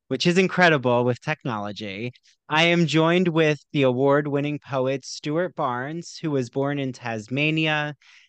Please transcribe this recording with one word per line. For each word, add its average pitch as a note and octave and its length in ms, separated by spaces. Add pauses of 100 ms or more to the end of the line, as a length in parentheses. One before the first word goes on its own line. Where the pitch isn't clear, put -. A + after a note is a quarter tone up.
which C3+ 180
is F3 120
incredible D3 640
with B2 160
technology. G#2+ 920 (360)
I D#3 160
am E3+ 220
joined E3 420
with D#3 320 (120)
the D3 100
award-winning C#3 760
poet C3+ 460
Stuart D#3 500
Barnes, C#3+ 680
who D#3+ 100
was C3+ 200
born C#3 280
in C3 140
Tasmania, D3 1000 (340)